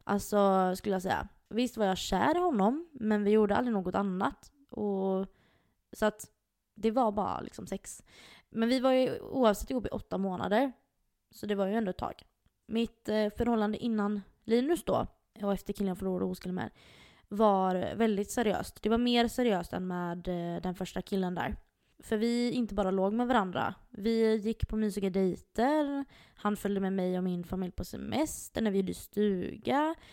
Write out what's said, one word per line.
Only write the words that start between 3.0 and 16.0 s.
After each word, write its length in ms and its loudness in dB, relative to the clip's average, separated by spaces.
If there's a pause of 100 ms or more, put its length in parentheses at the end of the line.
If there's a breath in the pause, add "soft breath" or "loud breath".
vi 80 4
gjorde 240 4
aldrig 180 0
något 220 -2
annat. 560 -2 (180)
Och, 580 -2 (640 soft breath)
så 120 0
att 200 -2 (500)
det 160 2
var 200 4
bara 300 -2
liksom 260 -12
sex. 360 -10 (460 loud breath)
Men 200 0
vi 100 2
var 120 4
ju 280 2
oavsett 520 2
ihop 140 -2
i 40 -6
åtta 280 -6
månader. 540 0 (600)
Så 140 -14
det 100 -2
var 120 0
ju 80 -2
ändå 140 0
ett 80 -8
tag. 160 -6 (540)
Mitt, 420 -4
eh, 200 2
förhållande 480 2
innan 440 0 (240)
Linus 380 2
då, 240 0 (340)
och 120 0
efter 200 -6
killen 140 -2
jag 100 -2
förlorade 280 -2